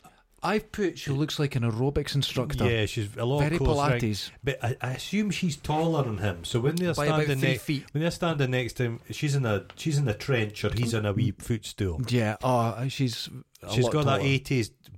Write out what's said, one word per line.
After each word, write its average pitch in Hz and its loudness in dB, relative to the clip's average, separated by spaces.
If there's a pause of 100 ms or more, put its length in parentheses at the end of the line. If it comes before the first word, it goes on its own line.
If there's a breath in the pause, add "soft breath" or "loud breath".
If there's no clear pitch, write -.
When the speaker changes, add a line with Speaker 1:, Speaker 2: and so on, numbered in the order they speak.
(460 loud breath)
Speaker 1:
I've - 0
put 170 -2
she - -6
looks 147 -2
like 143 0
an 117 0
aerobics 131 0
instructor. 127 0
Speaker 2:
Yeah, 110 2
she's 104 -4
a 117 -4
lot 131 0
of 147 4
Speaker 1:
Very 156 0
Speaker 2:
clothes, 143 4
right? 139 2
Speaker 1:
Pilates. 107 -2 (140)
Speaker 2:
But 131 -2
I, 117 0
I 123 -4
assume 196 -2
she's 151 -2
taller 156 0
than 110 -4
him. 90 -2
So - 0
when 147 0
they're 175 0
Speaker 1:
By 147 0
about 151 4
Speaker 2:
standing 143 0
Speaker 1:
three 135 2
Speaker 2:
ne-, 127 0
Speaker 1:
feet. 139 -4
Speaker 2:
when 147 0
they're 165 2
standing 151 0
next 127 -2
to 127 -2
him, 117 -2 (100)
she's 143 -2
in 135 2
a, 104 0 (120)
she's 151 0
in 147 2
a 101 2
trench 110 -2
or 101 0
he's 117 0
in 107 0
a 104 2
wee 101 2
footstool. 98 -4
Speaker 1:
Yeah, 110 2
oh, 120 2
she's 123 -2 (320)
a 92 -8
Speaker 2:
She's 123 4
Speaker 1:
lot 117 2
Speaker 2:
got 151 2
that 135 4
Speaker 1:
taller. 139 0
Speaker 2:
eighties 131 0 (260)